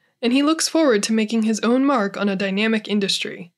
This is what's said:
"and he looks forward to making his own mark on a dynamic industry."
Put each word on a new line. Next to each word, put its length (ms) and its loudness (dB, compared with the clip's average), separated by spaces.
"and 140 0
he 80 4
looks 260 0
forward 360 2
to 100 -2
making 300 0
his 160 0
own 260 2
mark 320 0
on 100 0
a 80 -2
dynamic 500 -2
industry." 720 -4